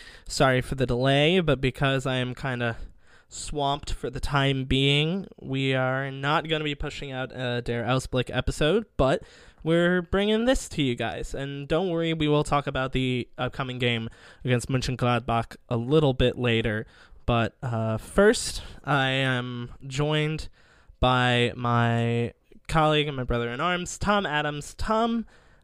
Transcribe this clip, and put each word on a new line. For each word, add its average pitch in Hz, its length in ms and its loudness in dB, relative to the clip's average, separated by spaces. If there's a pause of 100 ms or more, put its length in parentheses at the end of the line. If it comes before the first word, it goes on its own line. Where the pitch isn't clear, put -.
(280)
Sorry 131 320 4
for - 140 -4
the 131 100 0
delay, 139 560 4
but 151 180 2
because 135 460 0
I 131 120 0
am 127 180 -2
kinda 120 420 -4 (500)
swamped 143 680 -4
for 127 160 -6
the 127 100 -10
time 139 440 0
being, 143 600 2 (140)
we 135 320 -2
are 131 380 -2
not 147 400 -2
gonna 156 140 -2
be 147 100 -2
pushing 143 380 -8
out 131 220 -6
a 123 280 -4
Der 120 200 -4
Ausblick 127 480 0
episode, 156 540 0 (140)
but 139 240 2 (400)
we're 175 400 4
bringing 208 420 0
this 262 240 2
to - 140 -4
you 123 120 0
guys. 117 380 -6
And 143 340 -8
don't 170 220 0
worry, 165 240 0
we 156 160 0
will 147 160 4
talk 143 220 0
about 131 260 -2
the 127 340 0 (120)
upcoming 127 400 -4
game 117 320 0 (340)
against 123 240 0
Mönchengladbach 120 880 0 (140)
a 120 80 0
little 135 340 4
bit 127 240 2
later. 113 480 0 (400)
But, 117 380 0
uh, 113 340 -2
first, - 640 2 (240)
I 135 240 2
am 123 600 -2 (160)
joined 151 640 -2 (500)
by 123 560 4
my 117 800 2 (320)
colleague 151 400 2
and 147 80 -6
my 127 80 -6
brother 117 280 -2
in 120 100 -6
arms, 180 380 -2
Tom 202 260 2
Adams. 147 480 -2
Tom, 226 540 0 (380)